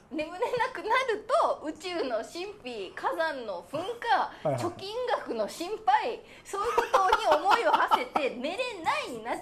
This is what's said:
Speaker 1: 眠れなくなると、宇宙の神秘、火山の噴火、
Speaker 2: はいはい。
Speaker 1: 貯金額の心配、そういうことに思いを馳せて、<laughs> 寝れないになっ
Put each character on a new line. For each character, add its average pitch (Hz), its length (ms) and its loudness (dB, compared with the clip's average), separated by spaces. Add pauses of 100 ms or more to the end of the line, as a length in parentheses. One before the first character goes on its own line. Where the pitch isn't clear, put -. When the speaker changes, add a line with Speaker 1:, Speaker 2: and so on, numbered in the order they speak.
(120)
Speaker 1:
眠 311 180 -4
れ 359 80 -10
な 440 300 0
く - 140 -8
な - 20 -12 (260)
る - 160 -2 (160)
と、 247 240 0
宇 311 60 -4
宙 349 320 -4
の 247 180 -2
神 370 300 -10 (100)
秘、 220 320 -8
火 - 220 -2
山 294 300 -2
の 180 160 -6
噴 277 160 -8
火、 392 680 0
Speaker 2:
は 143 40 2
い - 20 0
は - 60 -2
い。 - 20 -2
Speaker 1:
貯 349 140 -2
金 403 180 -8 (240)
額 - 160 -6
の 214 140 -2
心 349 220 -6 (160)
配、 370 340 2 (240)
そ - 140 -6
う 392 40 -2
い 453 60 0
う 466 80 0
こ 466 60 6 (100)
と 392 440 6
に 311 60 0
思 415 160 6
い 466 80 0
を 294 60 6
馳 359 320 4
せ - 160 -2
て、 262 100 2
<laughs> 202 60 -6
寝 254 140 -4
れ 370 60 -4 (280)
な 605 240 2
い - 20 -10
に 220 140 -10
な 254 100 -4
っ 339 80 -4